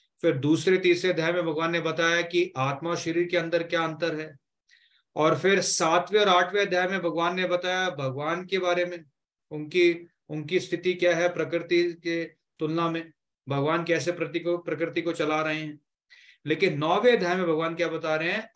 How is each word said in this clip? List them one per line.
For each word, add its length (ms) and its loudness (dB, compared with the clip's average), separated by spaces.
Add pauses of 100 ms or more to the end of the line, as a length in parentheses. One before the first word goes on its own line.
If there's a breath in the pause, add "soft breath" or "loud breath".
(200)
फिर 160 2
दूसरे 420 2
तीसरे 320 2
अध्याय 220 0
में 140 0
भगवान 240 -2
ने 100 0
बताया 420 0
कि 340 0
आत्मा 340 -2
और 60 0
शरीर 320 -2
के 80 -2
अंदर 260 0
क्या 220 -2
अंतर 360 -4
है। 160 -12 (800 soft breath)
और 220 4
फिर 220 4
सातवें 600 2
और 80 4
आठवें 380 4
अध्याय 220 0
में 120 -2
भगवान 360 0
ने 120 -2
बताया 420 0
भगवान 560 -4
के 120 -2
बारे 260 2
में, 200 -8 (460)
उनकी, 580 2 (200)
उनकी 320 -2
स्थिति 340 -2
क्या 220 4
है 180 0
प्रकृति 580 0
के 320 -6 (340)
तुलना 320 0
में, 220 -6 (360)
भगवान 360 0
कैसे 280 0
प्रति 280 -4
को, 180 -2
प्रकृति 440 -4
को 100 -2
चला 300 0
रहे 200 -2
हैं। 160 -10 (680 soft breath)
लेकिन 320 0
नौवें 380 4
अध्याय 200 0
में 100 -2
भगवान 280 0
क्या 140 -2
बता 280 -2
रहे 160 -2
हैं? 240 -6